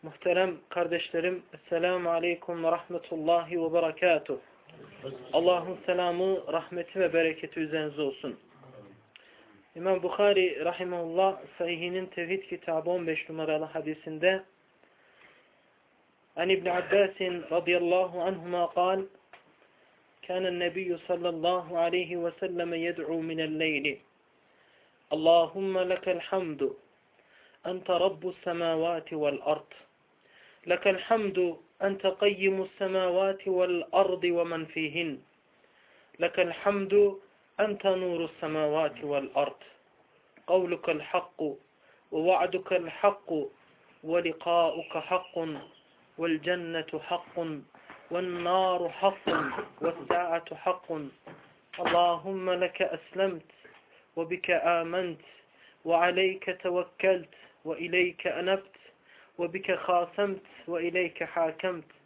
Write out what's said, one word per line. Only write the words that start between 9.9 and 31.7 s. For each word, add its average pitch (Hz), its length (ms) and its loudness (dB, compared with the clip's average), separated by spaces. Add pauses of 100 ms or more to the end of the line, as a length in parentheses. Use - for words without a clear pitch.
Bukhari 185 640 4
rahimahullah 175 760 0 (180)
sahihinin 175 480 -4
Tevhid 190 360 -4
kitabı 170 480 -4
on 175 160 -2
beş 156 220 -4
numaralı 156 360 -2
hadisinde 156 760 -2 (1900)
An 175 120 0
İbn 190 200 2
Abbasin 180 840 2
radıyallahu 175 720 2
anhuma 175 520 -2
kal, 185 280 2 (1200)
Kânen 180 320 -2
nebiyyü 175 400 -2 (100)
sallallahu 170 680 0
aleyhi 170 460 0
ve 170 60 0
selleme 170 480 -4
yed'u 165 440 -4
minel 160 380 -4
leyli. 147 400 -2 (1080)
Allahümme 170 800 4
lekel 185 320 -2
hamdu. 156 560 -2 (880)
Ente 185 280 -4
rabbus 180 520 0
semâvâti 165 760 -2
vel 143 240 0
ard. 151 280 -2 (1000)
لك 180 120 0 (100)
الحمد 196 440 0 (480)